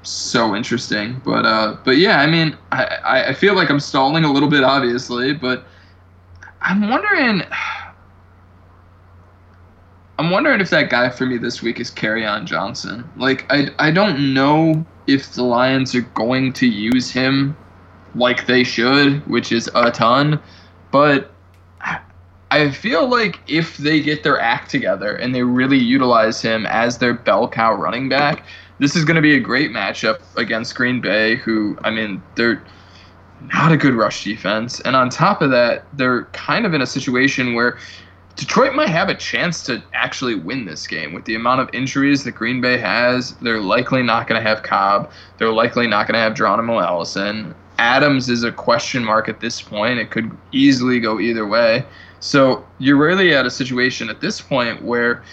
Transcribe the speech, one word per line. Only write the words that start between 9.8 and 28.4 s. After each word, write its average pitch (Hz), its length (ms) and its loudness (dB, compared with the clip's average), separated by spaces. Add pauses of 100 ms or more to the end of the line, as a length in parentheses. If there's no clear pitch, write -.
I'm 160 120 0
wondering 233 300 2
if 180 100 -2
that 151 200 2
guy 123 180 2
for 127 180 -4
me 127 120 -2
this 120 240 -6
week 117 180 -4
is 117 100 -8
Kerryon 110 540 -4
Johnson. 98 720 -8
Like, 131 340 -2
I, 139 280 2
I 151 120 2
don't 147 440 2
know 156 500 2 (220)
if 135 260 0
the 120 100 -4
Lions 127 520 2
are 123 80 2
going 127 500 -2
to 131 140 2
use 117 440 0
him 135 460 0 (580)
like 123 320 0
they 123 160 4
should, 139 640 2
which 117 240 -2
is 113 240 -2
a 120 160 4
ton, 139 480 2 (540)
but 139 400 4 (1200)
I 147 180 4
feel 254 380 -2
like 226 380 0
if 160 320 -2
they 147 220 2
get 147 220 -2
their 143 160 2
act 120 320 -2
together 101 460 -2
and 127 180 -4
they 127 80 0
really 127 360 2
utilize 120 640 2
him 110 240 -2
as 120 320 0
their 120 160 0
bell 117 340 0
cow 113 260 0
running 104 340 -4
back, 143 360 0 (340)